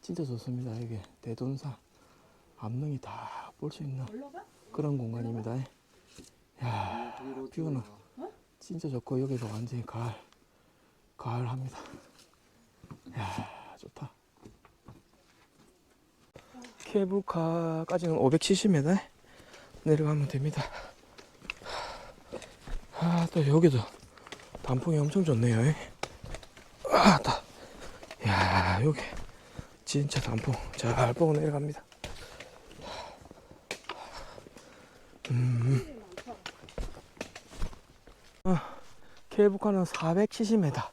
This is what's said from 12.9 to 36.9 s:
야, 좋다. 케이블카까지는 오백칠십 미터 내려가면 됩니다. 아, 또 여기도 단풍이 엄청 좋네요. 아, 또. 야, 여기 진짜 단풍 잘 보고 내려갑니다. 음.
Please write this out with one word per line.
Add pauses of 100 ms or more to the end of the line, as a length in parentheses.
야,
좋다. (2750)
케이블카까지는
오백칠십
미터 (880)
내려가면
됩니다. (2500)
아,
또
여기도 (840)
단풍이
엄청
좋네요. (1160)
아,
또. (960)
야,
여기 (840)
진짜
단풍 (220)
잘
보고
내려갑니다. (3500)
음. (2500)